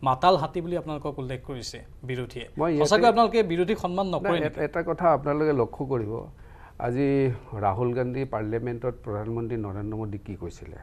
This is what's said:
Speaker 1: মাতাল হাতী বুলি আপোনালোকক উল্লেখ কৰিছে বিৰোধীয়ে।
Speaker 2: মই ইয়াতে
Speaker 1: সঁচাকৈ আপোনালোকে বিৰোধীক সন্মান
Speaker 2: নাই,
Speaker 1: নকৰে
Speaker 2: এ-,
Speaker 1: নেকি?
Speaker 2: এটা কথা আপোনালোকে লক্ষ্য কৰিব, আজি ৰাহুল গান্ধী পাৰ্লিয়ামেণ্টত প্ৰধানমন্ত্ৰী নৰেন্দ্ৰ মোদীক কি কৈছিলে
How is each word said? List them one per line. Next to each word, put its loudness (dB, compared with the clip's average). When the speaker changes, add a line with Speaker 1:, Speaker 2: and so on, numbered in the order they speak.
Speaker 1:
মাতাল 4
হাতী -2
বুলি -4
আপোনালোকক -6
উল্লেখ -8
কৰিছে -10
বিৰোধীয়ে। -6
Speaker 2:
মই 2
ইয়াতে 4
Speaker 1:
সঁচাকৈ 8
আপোনালোকে 6
বিৰোধীক 2
সন্মান -2
Speaker 2:
নাই, 0
Speaker 1:
নকৰে 2
Speaker 2:
এ-, 0
Speaker 1:
নেকি? -2
Speaker 2:
এটা -2
কথা 2
আপোনালোকে 2
লক্ষ্য 0
কৰিব, -2
আজি 2
ৰাহুল 2
গান্ধী -2
পাৰ্লিয়ামেণ্টত -2
প্ৰধানমন্ত্ৰী -4
নৰেন্দ্ৰ -4
মোদীক -6
কি -8
কৈছিলে -12